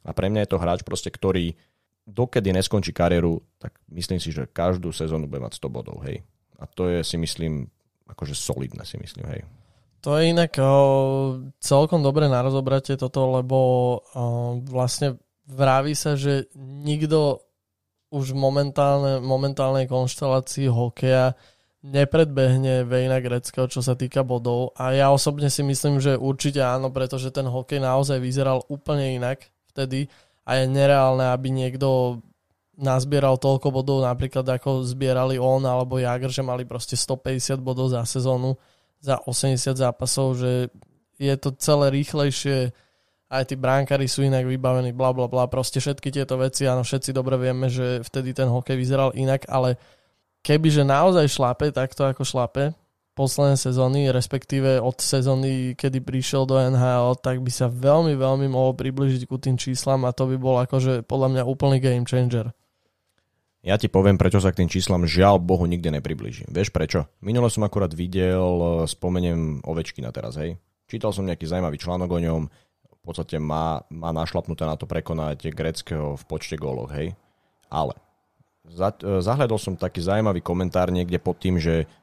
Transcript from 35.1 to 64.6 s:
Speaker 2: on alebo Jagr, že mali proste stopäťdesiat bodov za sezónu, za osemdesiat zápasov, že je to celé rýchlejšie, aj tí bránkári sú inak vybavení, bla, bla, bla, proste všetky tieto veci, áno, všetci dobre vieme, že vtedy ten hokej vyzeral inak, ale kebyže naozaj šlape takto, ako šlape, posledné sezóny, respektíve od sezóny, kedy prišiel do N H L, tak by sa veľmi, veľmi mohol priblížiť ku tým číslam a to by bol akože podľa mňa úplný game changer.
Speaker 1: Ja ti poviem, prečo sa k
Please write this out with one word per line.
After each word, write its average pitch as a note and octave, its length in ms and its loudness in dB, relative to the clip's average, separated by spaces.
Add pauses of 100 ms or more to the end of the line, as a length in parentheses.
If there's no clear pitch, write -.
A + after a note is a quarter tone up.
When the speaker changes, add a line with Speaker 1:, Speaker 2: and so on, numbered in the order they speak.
Speaker 2:
on C3 240 2
alebo B2+ 320 0
Jagr, B2+ 320 -2
že C3 160 -4
mali B2 240 -6
proste A#2+ 240 -8
stopäťdesiat C3 640 -4
bodov C3 320 -2
za A#2+ 160 -2
sezónu, B2+ 480 0 (480)
za C3+ 240 0
osemdesiat C3 480 0
zápasov, C3 640 0
že B2+ 320 0 (480)
je C#3 160 0
to C#3 240 -2
celé C#3+ 320 4
rýchlejšie, C#3 800 0 (560)
aj C3 240 -2
tí C3+ 80 -4
bránkári C3+ 480 2
sú B2+ 160 -2
inak C3+ 240 2
vybavení, B2+ 480 0
bla, B2+ 240 2
bla, B2+ 80 0
bla, B2 240 0
proste C3 320 -2
všetky C#3 320 -4
tieto C3+ 240 -2
veci, C3 320 0
áno, B2+ 160 0
všetci C3+ 240 -4
dobre C3 320 0
vieme, B2+ 320 0
že B2 320 -2
vtedy C3 320 -6
ten C3 80 2
hokej B2+ 320 0
vyzeral C3 400 2
inak, C3 320 0
ale B2+ 320 0 (640)
kebyže D3+ 400 4
naozaj D#3 400 6
šlape C3+ 480 0
takto, C3 320 -2
ako C3+ 160 -2
šlape, C3+ 560 -2 (380)
posledné C#3 400 2
sezóny, C3 560 2
respektíve C3 720 0
od B2+ 160 -2
sezóny, C3 800 0
kedy C3 240 -2
prišiel C3 400 0
do C3 160 2
N C3 160 2
H B2 80 4
L, B2 320 2
tak B2+ 240 -4
by B2+ 80 -4
sa B2 240 -2
veľmi, C#3+ 420 4
veľmi C3+ 380 0
mohol C3 240 2
priblížiť C3 480 0
ku C3 160 -6
tým C3 160 0
číslam C3 480 -2
a B2 80 0
to C3 160 -2
by C3 80 0
bol C3 240 2
akože B2+ 480 0
podľa C3 240 0
mňa C3 160 0
úplný C3+ 320 2
game B2 240 2
changer. B2 480 0 (1120)
Speaker 1:
Ja F#2+ 160 2
ti G#2+ 80 2
poviem, F#2+ 300 6
prečo F#2+ 180 4
sa F#2 160 4
k - 80 0